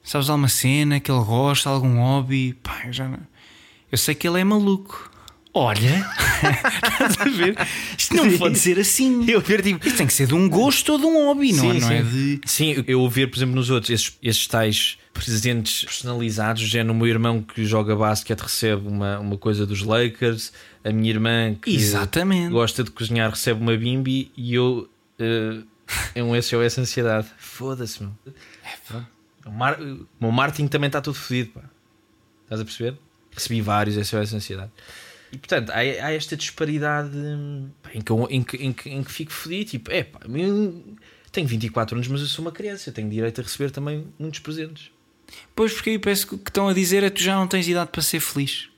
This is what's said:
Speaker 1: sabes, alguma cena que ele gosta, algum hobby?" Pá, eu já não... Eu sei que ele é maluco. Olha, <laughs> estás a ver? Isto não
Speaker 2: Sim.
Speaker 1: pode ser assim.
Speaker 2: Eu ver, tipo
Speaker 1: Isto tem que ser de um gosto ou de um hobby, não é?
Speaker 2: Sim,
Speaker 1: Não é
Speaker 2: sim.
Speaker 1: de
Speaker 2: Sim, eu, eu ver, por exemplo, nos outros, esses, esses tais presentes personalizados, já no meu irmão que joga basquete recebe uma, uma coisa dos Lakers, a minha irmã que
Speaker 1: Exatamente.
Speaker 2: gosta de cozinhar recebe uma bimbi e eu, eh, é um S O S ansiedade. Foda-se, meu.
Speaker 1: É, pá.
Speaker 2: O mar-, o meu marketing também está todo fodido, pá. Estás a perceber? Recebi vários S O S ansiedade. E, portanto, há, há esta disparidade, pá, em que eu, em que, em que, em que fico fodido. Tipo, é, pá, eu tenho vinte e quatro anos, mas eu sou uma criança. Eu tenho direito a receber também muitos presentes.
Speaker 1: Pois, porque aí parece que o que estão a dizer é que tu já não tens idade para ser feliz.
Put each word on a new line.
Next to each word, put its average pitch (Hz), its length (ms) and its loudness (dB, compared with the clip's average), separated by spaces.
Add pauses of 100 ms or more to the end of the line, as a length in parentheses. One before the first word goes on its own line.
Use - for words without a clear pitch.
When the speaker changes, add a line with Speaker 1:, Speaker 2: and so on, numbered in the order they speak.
Speaker 1:
sabes, 143 260 -2
alguma 143 200 4
cena 143 520 2
que - 100 -4
ele 123 140 4
gosta, 135 460 2
algum 127 280 4
hobby?" 131 640 2
Pá, - 240 -10
eu 123 60 -8
já 131 160 -6
não... 131 120 -8 (680)
Eu 123 80 0
sei 156 160 0
que 165 140 -4
ele 180 120 2
é 185 40 2
maluco. 202 640 2 (440)
Olha, 127 540 2
<laughs> - 400 0 (640)
estás - 100 0
a 202 40 2
ver? 208 320 2 (420)
Isto - 160 0
não 285 160 6
Speaker 2:
Sim. 175 80 6
Speaker 1:
pode 165 180 4
ser 180 220 4
assim. 240 500 2
Speaker 2:
Eu 226 120 6
ver, 214 220 2
tipo 185 220 0
Speaker 1:
Isto 254 120 2
tem 160 100 2
que - 60 2
ser 135 160 2
de 139 60 4
um 185 140 6
gosto 262 440 4
ou 302 60 4
de 277 80 2
um 311 200 6
hobby, 277 260 4
não 127 200 4
é? - 20 4
Speaker 2:
Sim, 120 60 2
Speaker 1:
Não 117 100 2
é 117 140 4
Speaker 2:
sim. 113 40 0
Speaker 1:
de 139 380 0
Speaker 2:
Sim, 151 240 0
eu, 131 160 0
eu 127 220 4
ver, 131 200 2
por - 80 -10
exemplo, 127 200 0
nos 123 120 0
outros, 120 220 2
esses, - 320 0
esses 113 240 0
tais 110 500 0 (160)
presentes 113 720 -2
personalizados, 113 760 -2
já 113 220 0
no 113 100 2
meu 113 140 4
irmão 113 340 2
que 110 220 -6
joga 107 320 2
basquete 107 420 0
recebe 104 480 -2
uma, 101 320 -4
uma 101 180 -4
coisa 104 300 0
dos 101 160 -4
Lakers, 117 680 0 (320)
a 107 80 -2
minha 110 180 2
irmã 113 500 0
que 214 140 0
Speaker 1:
Exatamente. 160 800 2
Speaker 2:
gosta 117 320 2
de - 80 -8
cozinhar 113 360 0
recebe 110 320 -2
uma 117 160 2
bimbi 131 600 -2
e 120 180 -4
eu, 123 340 2 (300)
eh, 110 440 -2 (520)
é 123 80 -2
um 120 100 0
S 120 220 0
O 117 80 2
S 120 180 0
ansiedade. 113 460 0 (120)
Foda-se, 127 680 -10
meu. 101 80 -10 (520)
Speaker 1:
É, - 120 -16 (160)
pá. 117 120 -10 (400)
Speaker 2:
O 110 60 -16
mar-, 131 320 -2
o 139 240 -12 (140)
meu 113 100 2
marketing 139 380 0
também 143 180 0
está 143 140 -2
todo 135 160 -6
fodido, 123 380 -4
pá. 117 80 -18 (840)
Estás 110 160 -8
a 107 40 -6
perceber? 120 320 -8 (360)
Recebi 117 280 -4
vários 104 380 0
S 104 160 -4
O 110 60 0
S 104 160 -4
ansiedade. 98 340 -10 (600)
E, 131 60 -16
portanto, 139 320 -4
há, 101 60 -4
há 127 360 -2
esta 156 240 -6
disparidade, 147 760 -4 (680)
pá, - 120 -20
em 110 60 -6
que 110 100 -8
eu, 113 200 2
em 127 120 0
que, - 140 -6
em 131 160 -4
que, - 180 -12
em 135 140 -8
que - 80 -12
fico 156 200 -10
fodido. 196 380 -8
Tipo, - 220 -8
é, 170 100 -2
pá, - 160 -14 (100)
eu 180 680 -4 (340)
tenho 165 160 -4
vinte 117 180 -2
e 117 40 -4
quatro 113 260 -2
anos, 120 140 -4
mas 139 120 -4
eu 147 60 -4
sou 156 180 -6
uma 165 60 -6
criança. 202 400 -10
Eu - 40 -20
tenho 107 140 -6
direito 110 320 -4
a 117 40 -8
receber 139 260 -6
também 147 360 -8 (120)
muitos 156 220 -10
presentes. 156 500 -12 (640)
Speaker 1:
Pois, 220 180 2
porque - 180 -2
aí 220 100 0
parece 202 260 0
que - 80 -10
o 190 40 -10
que - 120 -12
estão 196 160 2
a 196 80 4
dizer 190 300 4
é 196 60 2
que 196 80 -8
tu - 40 -2
já 190 140 2
não 190 100 2
tens 180 220 0
idade 175 240 0
para 160 100 -4
ser 160 160 0
feliz. - 600 -4